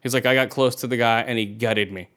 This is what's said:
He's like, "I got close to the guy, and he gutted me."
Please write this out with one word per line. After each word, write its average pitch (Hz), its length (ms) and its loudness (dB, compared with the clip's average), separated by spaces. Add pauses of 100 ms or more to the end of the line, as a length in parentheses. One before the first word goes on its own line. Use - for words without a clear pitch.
He's 123 120 -4
like, 127 120 0
"I 127 100 6
got 131 140 2
close 131 260 0
to - 120 -8
the 120 100 -2
guy, 117 240 2
and 117 160 -4
he 110 80 -2
gutted 107 460 -2
me." 90 240 -12